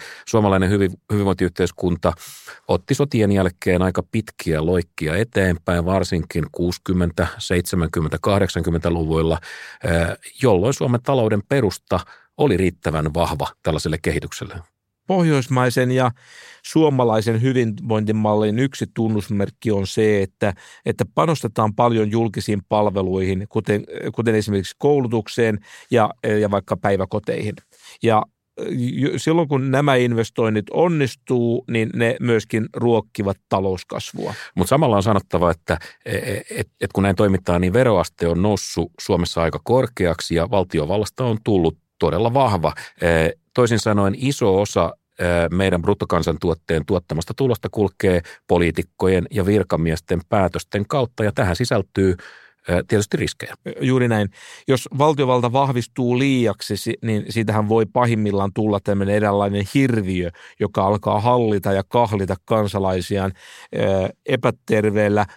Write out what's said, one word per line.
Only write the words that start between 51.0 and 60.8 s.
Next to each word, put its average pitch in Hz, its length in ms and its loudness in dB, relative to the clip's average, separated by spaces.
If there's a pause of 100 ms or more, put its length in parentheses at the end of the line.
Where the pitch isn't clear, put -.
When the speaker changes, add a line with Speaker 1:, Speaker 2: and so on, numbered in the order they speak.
Speaker 1:
ja 101 80 0
tähän 92 240 0
sisältyy, 98 600 0 (520)
ö, 90 200 0
tietysti 107 280 0
riskejä. - 380 -8 (260)
Speaker 2:
Juuri 127 280 2
näin. 107 200 2 (400)
Jos 131 200 0 (100)
valtiovalta 127 540 2
vahvistuu 123 640 0
liiaksi, 120 580 0
si-, - 260 -6
niin 107 260 -2
siitähän 107 400 0
voi 110 180 4
pahimmillaan 104 680 0
tulla 107 300 0
tämmöinen 101 300 0
eräänlainen 101 500 0 (100)
hirviö, 95 560 0 (300)
joka 101 260 0